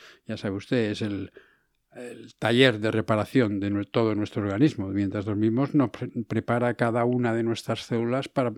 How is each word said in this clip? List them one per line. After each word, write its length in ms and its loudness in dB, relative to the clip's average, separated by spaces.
ya 80 -6
sabe 220 -4
usted, 340 0
es 100 -6
el, 300 -4
el 400 -18
taller 440 4
de 120 0
reparación 680 0
de 120 0
nue-, 180 -2
todo 240 2
nuestro 300 -2
organismo. 460 0
Mientras 360 -2
dormimos, 480 0
nos 160 4
pre-, 200 -8
prepara 460 0
cada 320 2
una 280 2
de 100 0
nuestras 420 -4
células 420 -2
para, 300 -2